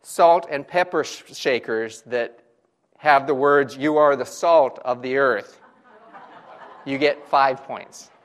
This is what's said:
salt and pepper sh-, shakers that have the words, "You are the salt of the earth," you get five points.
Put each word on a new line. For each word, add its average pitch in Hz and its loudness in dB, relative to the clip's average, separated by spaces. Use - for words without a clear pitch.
salt 170 2
and 143 -8
pepper 175 -2
sh-, - -10
shakers 113 -4
that 120 -6
have 143 4
the 147 0
words, 143 0
"You 151 0
are 147 4
the 123 -4
salt 160 0
of 123 -6
the 131 -4
earth," 123 -2
you 139 -6
get 143 0
five 135 0
points. - -18